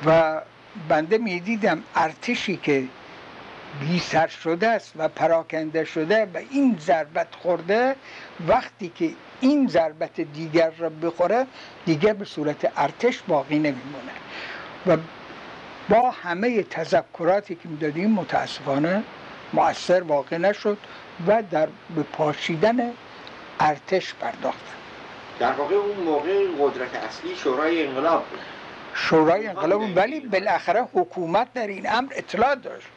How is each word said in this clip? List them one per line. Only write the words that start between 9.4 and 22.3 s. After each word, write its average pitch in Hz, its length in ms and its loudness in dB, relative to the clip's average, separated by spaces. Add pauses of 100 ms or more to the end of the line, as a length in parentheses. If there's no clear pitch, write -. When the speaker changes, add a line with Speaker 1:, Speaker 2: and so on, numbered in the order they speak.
Speaker 1:
این 269 280 4
ضربت 160 520 0
دیگر 160 500 0
را 160 180 -4
بخوره، 175 580 0 (380)
دیگه 165 280 4
به 202 120 -4
صورت 147 520 -2
ارتش 226 520 0
باقی 151 300 2
نمیمونه 135 540 -2 (760)
و 170 100 6 (920)
با 240 220 6
همهٔ 202 520 0
تذکراتی 175 920 0
که - 140 -16
می‌دادیم، 160 420 -2
متاسفانه 151 920 0 (500)
مؤثر 170 500 4
واقع 143 360 0
نشد 202 400 0 (480)
و 220 240 4
در، 156 180 2 (280)
به 151 60 0
پاشیدن 185 880 0 (680)